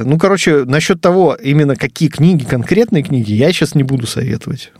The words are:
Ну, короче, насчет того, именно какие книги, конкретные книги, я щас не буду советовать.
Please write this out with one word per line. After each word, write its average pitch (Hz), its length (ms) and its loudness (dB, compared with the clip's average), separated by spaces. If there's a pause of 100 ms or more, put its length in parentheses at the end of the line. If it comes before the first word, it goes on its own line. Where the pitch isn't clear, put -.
Ну, 143 140 0
короче, 170 460 2
насчет 156 360 -2
того, 180 400 2
именно 143 360 2
какие 135 320 -2
книги, 156 360 2
конкретные 160 600 0
книги, 113 280 -2
я 120 200 2
щас 151 240 -2
не 139 80 2
буду 127 240 -2
советовать. - 720 -6